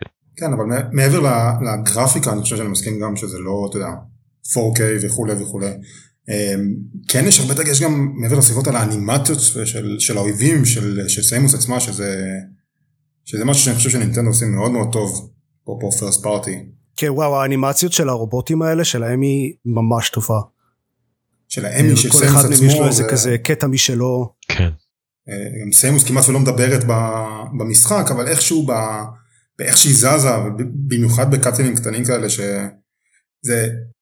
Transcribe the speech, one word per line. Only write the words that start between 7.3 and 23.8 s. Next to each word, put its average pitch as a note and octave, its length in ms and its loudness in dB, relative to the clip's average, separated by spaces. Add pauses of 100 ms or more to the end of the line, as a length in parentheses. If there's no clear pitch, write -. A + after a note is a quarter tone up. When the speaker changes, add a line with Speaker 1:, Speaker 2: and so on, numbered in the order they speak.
Speaker 1:
הרבה C3+ 140 -2
דגש D3 280 0
גם C#3+ 340 0
מעבר A2+ 220 0
לסביבות A#2 300 2
על B2+ 80 0
האנימציות A2+ 640 0 (260)
של, G#2 340 -6
של G#2+ 180 0
האויבים, A2+ 480 2
של, G2+ 420 -2
של G#2 140 -2
סיימוס C3+ 320 2
עצמה, B2 260 -2
שזה, G2 460 -4 (1000)
שזה A2 200 -4
משהו C#3+ 180 2
שאני B2 120 0
חושב A#2+ 140 2
שנינטנדו A#2+ 400 0
עושים A2+ 260 0
מאוד A2 160 0
מאוד A2+ 200 -2
טוב, G2+ 380 -4 (340)
פה, - 180 -10
פה G2+ 80 -4 (100)
פרסט G2 240 0
פארטי. G2 360 -4 (360)
Speaker 2:
כן, D3+ 140 -2
וואו, C#3 320 0
האנימציות C#3 520 0
של D3 160 2
הרובוטים B2 520 -2
האלה, D#3+ 220 0
של A#2+ 200 -2
האמי, C3+ 500 0 (120)
ממש A2+ 440 0
טובה. A2 300 -2 (1080)
Speaker 1:
של G2 180 -8
האמי, - 260 2
Speaker 2:
אה, - 40 6
Speaker 1:
של A2 140 2
Speaker 2:
כל - 80 4
Speaker 1:
סיימוס C#3 220 6
Speaker 2:
אחד C#3 100 6
מהם C#3+ 40 4
יש C3 80 4
לו C3+ 80 8
Speaker 1:
עצמו, D3 180 6
Speaker 2:
איזה B2+ 160 2
Speaker 1:
זה A2 60 -2
Speaker 2:
כזה A#2+ 280 2
קטע C#3+ 300 -2
משלו. B2+ 680 0 (140)